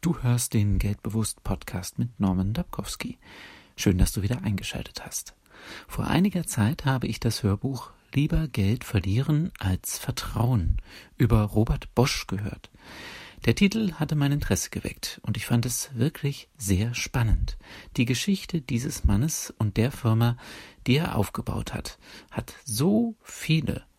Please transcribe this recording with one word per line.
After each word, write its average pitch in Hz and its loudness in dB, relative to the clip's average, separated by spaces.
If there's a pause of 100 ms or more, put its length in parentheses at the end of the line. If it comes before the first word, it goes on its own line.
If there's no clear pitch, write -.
Du 175 0
hörst 120 2
den 101 4
Geldbewusst-Podcast - -4
mit 123 -2
Norman 95 2
Dabkowski. - -6 (580)
Schön, 95 4
dass - 4
du 101 -4
wieder 104 -2
eingeschaltet - -6
hast. - -12 (500)
Vor - -6
einiger 180 2
Zeit - 0
habe 131 0
ich - -4
das - -2
Hörbuch 110 0 (240)
Lieber 156 2
Geld 104 0
verlieren 139 2
als - -2
Vertrauen 117 0 (400)
über 113 6
Robert 110 2
Bosch - 2
gehört. - -6 (760)
Der - 6
Titel 202 2
hatte 151 -2
mein 143 4
Interesse 147 0
geweckt - -8
und 117 -2
ich 113 -6
fand 117 2
es - -6
wirklich 143 -4 (100)
sehr 101 0
spannend. - 0 (400)
Die 127 4
Geschichte 147 0
dieses 127 -4
Mannes 117 2
und 107 0
der 117 2
Firma, 120 2 (500)
die 120 4
er 160 0
aufgebaut - -4
hat, - -8 (320)
hat - -8 (100)
so 196 0
viele - -2 (140)